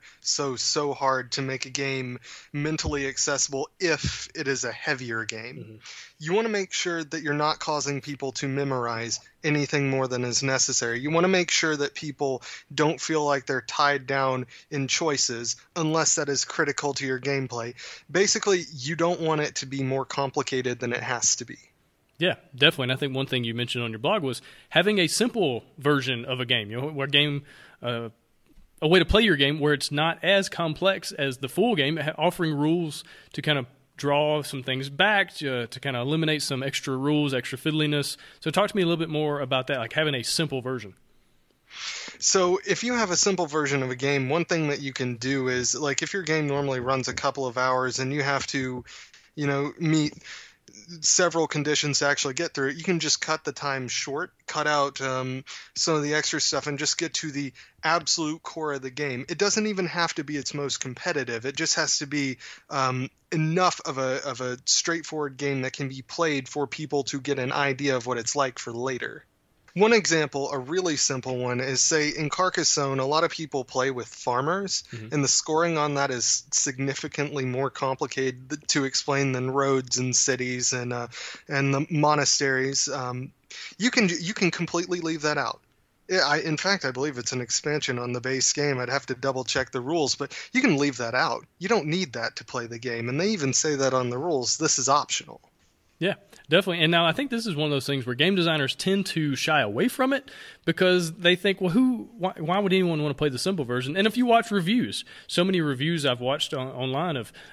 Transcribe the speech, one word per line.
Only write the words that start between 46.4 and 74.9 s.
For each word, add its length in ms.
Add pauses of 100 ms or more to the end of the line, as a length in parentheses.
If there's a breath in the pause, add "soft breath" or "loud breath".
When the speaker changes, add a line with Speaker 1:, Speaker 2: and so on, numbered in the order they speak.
Speaker 1:
normally 340
runs 260
a 60
couple 320
of 120
hours 420
and 120
you 120
have 240
to, 360 (520 loud breath)
you 120
know, 320
meet 340 (880 loud breath)
several 460
conditions 520
to 80
actually 260
get 200
through 160
it, 60
you 80
can 160
just 220
cut 220
the 80
time 360
short, 440 (160)
cut 180
out, 360
um, 420 (320 loud breath)
some 200
of 80
the 120
extra 260
stuff, 260
and 120
just 180
get 160
to 180
the 220 (300 loud breath)
absolute 580
core 320
of 80
the 80
game. 400
It 80
doesn't 300
even 200
have 280
to 80
be 120
its 180
most 260
competitive. 640
It 100
just 200
has 240
to 80
be, 300 (320 loud breath)
um, 400 (220)
enough 540
of 140
a, 280
of 140
a 240
straightforward 720
game 240
that 120
can 160
be 120
played 480
for 160
people 400
to 160
get 160
an 140
idea 440
of 120
what 100
it's 180
like 220
for 160
later. 500 (520)
One 180
example, 580
a 60
really 380
simple 420
one, 220
is, 200
say, 300
in 220
Carcassonne, 680
a 60
lot 180
of 60
people 340
play 280
with 160
farmers, 840